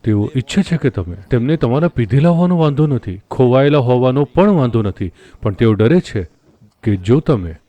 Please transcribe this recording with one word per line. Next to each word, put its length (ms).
તેઓ 320
ઈચ્છે 260
છે 140
કે 140
તમે, 260
તેમને 260
તમારા 320
પીધેલા 420
હોવાનો 280
વાંધો 280
નથી, 340
ખોવાયેલા 480
હોવાનો 460
પણ 260
વાંધો 320
નથી, 300
પણ 120
તેઓ 200
ડરે 260
છે 280
કે 140
જો 240
તમે 340